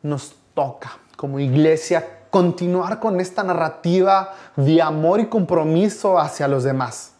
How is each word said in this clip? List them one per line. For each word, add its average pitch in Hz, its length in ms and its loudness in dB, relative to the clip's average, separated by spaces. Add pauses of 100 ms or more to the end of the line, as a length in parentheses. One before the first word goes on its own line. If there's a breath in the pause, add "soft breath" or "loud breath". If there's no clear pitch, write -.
Nos 147 320 -8 (200)
toca 135 440 -6 (180)
como 139 240 -6
iglesia 156 640 2 (240)
continuar 180 680 0
con 196 200 -2
esta 185 220 -6
narrativa 180 920 0 (220 loud breath)
de 160 260 4
amor 160 380 2
y 220 60 0
compromiso 180 920 0
hacia 147 280 -2
los 135 180 0
demás 131 560 -4